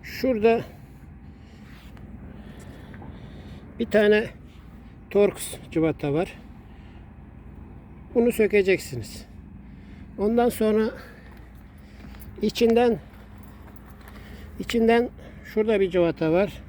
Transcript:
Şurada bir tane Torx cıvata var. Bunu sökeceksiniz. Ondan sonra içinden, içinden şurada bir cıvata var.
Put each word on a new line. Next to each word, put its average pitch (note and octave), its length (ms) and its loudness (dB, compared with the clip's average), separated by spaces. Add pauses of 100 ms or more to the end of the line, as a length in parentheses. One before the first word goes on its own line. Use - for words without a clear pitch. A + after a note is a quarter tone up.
Şurada A3+ 580 2 (3250)
bir A#3 60 0
tane G#3+ 420 6 (840)
Torx - 460 2 (160)
cıvata D#3 420 2
var. E3+ 200 0 (1800)
Bunu A#3+ 160 6
sökeceksiniz. F#3+ 920 2 (920)
Ondan A#3 320 4
sonra A3 400 2 (1500)
içinden, A3+ 580 4 (1600)
içinden A#3 500 4 (360)
şurada G#3+ 340 2
bir G3 100 4
cıvata E3 420 4
var. F#3 380 2